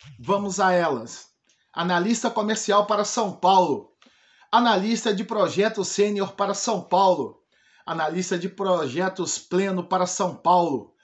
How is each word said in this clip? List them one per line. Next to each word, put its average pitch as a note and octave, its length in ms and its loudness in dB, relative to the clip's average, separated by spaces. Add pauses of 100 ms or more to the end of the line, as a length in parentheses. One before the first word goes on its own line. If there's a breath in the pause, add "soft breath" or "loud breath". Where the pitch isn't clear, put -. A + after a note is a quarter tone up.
(200)
Vamos G3 400 -2
a F#3 140 4
elas. D3 560 -2 (420)
Analista F3+ 580 0
comercial G#3 560 0
para G#3 200 0
São G#3+ 260 -2
Paulo. F3+ 640 2 (580 soft breath)
Analista G#3+ 640 2
de G3 100 -4
projeto G3+ 640 0
sênior G3+ 480 -2
para G3 200 -2
São G3 280 -2
Paulo. F3+ 600 2 (440 soft breath)
Analista E3 520 -4
de F3 120 -4
projetos F3+ 880 -2
pleno F#3 460 -2
para F3+ 200 0
São F3+ 300 -4
Paulo. E3+ 580 0 (100)